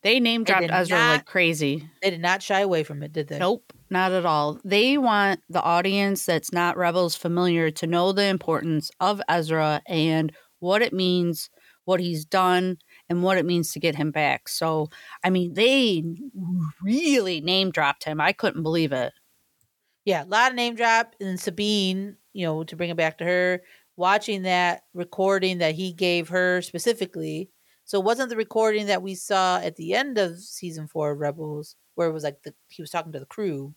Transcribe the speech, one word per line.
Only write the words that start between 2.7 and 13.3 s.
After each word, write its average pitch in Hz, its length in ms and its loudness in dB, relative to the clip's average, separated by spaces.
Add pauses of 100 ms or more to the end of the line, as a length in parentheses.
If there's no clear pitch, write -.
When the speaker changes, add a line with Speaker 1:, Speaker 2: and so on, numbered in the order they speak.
Speaker 2:
from 147 180 -10
it, 151 100 -12
did 151 160 -4
they? 147 120 -6
Speaker 1:
Nope, - 320 -2 (180)
not 185 220 2
at 180 140 0
all. 151 380 0
They 220 340 2
want 208 500 2
the 170 140 -2
audience 190 640 0
that's 165 260 -2
not 175 240 0
Rebels 175 380 0
familiar 170 580 2
to 165 140 -6
know 175 260 2
the 202 120 2
importance 165 680 -2 (100)
of 202 280 0
Ezra 156 580 0
and 160 460 0 (260)
what 190 240 2
it 240 100 0
means, 180 560 0 (360)
what 180 160 2
he's 170 240 -4
done, 180 540 2 (300)
and 175 140 0
what 190 160 4